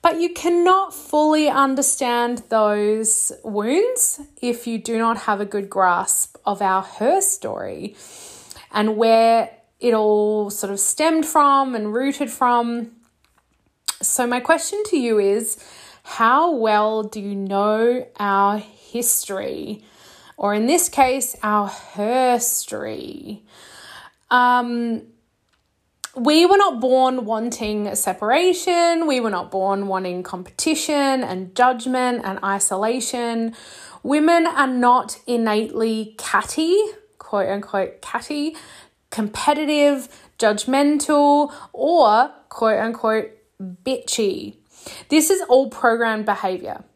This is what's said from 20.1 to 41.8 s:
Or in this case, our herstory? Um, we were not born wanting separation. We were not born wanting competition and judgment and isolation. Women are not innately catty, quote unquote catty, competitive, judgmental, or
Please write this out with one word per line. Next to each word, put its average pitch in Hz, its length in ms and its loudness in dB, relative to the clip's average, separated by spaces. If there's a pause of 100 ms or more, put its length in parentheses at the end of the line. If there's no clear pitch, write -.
Or 202 160 -2
in 214 140 0
this 339 200 2
case, 262 560 0
our 208 240 0
herstory? - 1700 -4 (880)
Um, 240 680 2 (1120)
we 302 300 4
were 370 100 6
not 370 240 4
born 254 460 2
wanting 214 680 -4
separation. 339 1120 0
We 269 140 0
were 226 120 -2
not 180 200 -6
born 196 360 -2
wanting 185 360 -4
competition 294 720 -4 (260)
and 185 320 -8
judgment 247 680 0
and 196 180 -6
isolation. 226 1120 -4 (480)
Women 320 460 2
are 285 180 0
not 247 640 2
innately 220 880 -2
catty, 320 640 0 (360)
quote 196 320 -4
unquote 196 520 -4
catty, 294 540 -6 (540)
competitive, 285 1000 0 (300)
judgmental, 285 1160 2 (200)
or 269 580 4 (160)